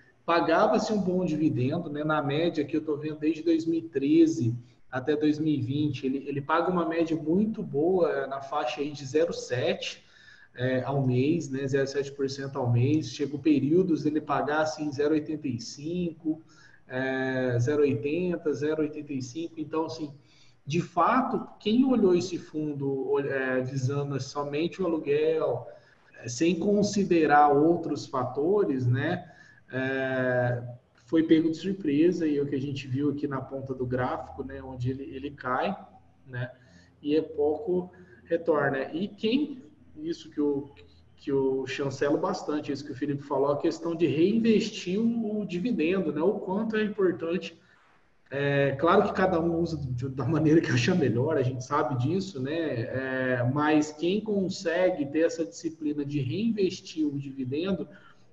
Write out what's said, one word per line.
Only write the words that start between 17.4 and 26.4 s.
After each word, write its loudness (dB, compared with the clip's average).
zero 2
oitenta, 0
zero 0
oitenta -4
e -4
cinco. -8
Então, -4
assim, -8
de 0
fato, 0
quem 4
olhou 6
esse 0
fundo, -4
ol-, 2
é, 0
visando -2
somente -4
o 0
aluguel, 0
é, -10
sem 2